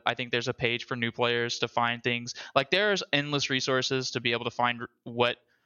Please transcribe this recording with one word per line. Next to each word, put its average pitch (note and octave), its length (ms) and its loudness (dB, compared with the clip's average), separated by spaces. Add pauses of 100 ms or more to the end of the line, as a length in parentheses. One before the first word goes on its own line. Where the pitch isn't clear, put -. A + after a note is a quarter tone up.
I A#2+ 80 2
think A#2+ 180 -6
there's A#2+ 160 0
a B2+ 60 -2
page A#2+ 320 -2
for C3 100 -6
new A#2 160 -2
players A#2+ 480 0
to A#2+ 80 0
find A#2+ 360 0
things. A#2+ 320 -2 (180)
Like, C3+ 160 2
there's G3 320 2 (100)
endless C#3+ 380 0
resources C3 640 0
to A#2+ 100 -4
be A#2+ 120 0
able A#2 120 -2
to A#2 60 -2
find A#2+ 300 0
r-, A#2 80 -10 (160)
what A#2+ 320 0 (280)